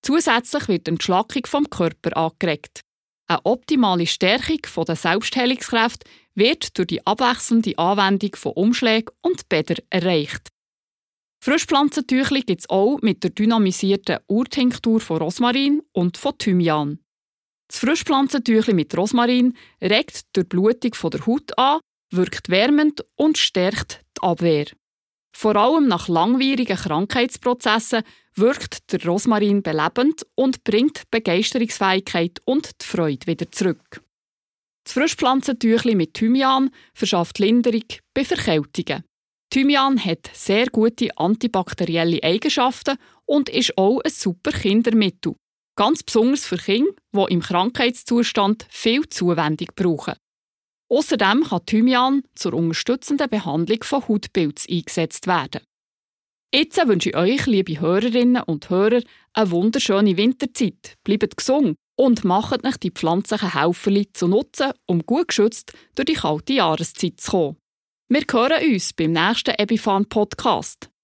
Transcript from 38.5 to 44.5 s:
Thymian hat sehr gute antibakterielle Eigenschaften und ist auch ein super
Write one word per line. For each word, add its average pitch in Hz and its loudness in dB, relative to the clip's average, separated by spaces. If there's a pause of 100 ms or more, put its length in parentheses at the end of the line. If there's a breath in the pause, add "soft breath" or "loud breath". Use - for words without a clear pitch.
Thymian 269 2
hat 165 -6
sehr 220 0
gute 233 0
antibakterielle 175 -2
Eigenschaften 254 0 (280 soft breath)
und 285 0
ist - -2
auch 202 4
ein 320 -2
super - -4